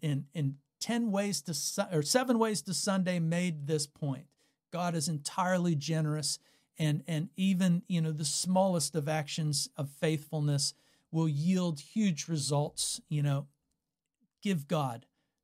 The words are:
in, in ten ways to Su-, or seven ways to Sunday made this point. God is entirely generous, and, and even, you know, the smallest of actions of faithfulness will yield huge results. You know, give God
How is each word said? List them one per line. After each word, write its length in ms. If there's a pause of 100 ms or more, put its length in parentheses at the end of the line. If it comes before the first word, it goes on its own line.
in, 320
in 240 (240)
ten 300
ways 320
to 120
Su-, 280 (100)
or 100
seven 360
ways 240
to 120
Sunday 440
made 480
this 200
point. 400 (460)
God 220
is 140
entirely 680
generous, 640 (400)
and, 280
and 300
even, 520
you 120
know, 120
the 120
smallest 680
of 140
actions 680
of 140
faithfulness 840 (360)
will 180
yield 520
huge 480
results. 800
You 140
know, 240 (960)
give 260
God 380 (380)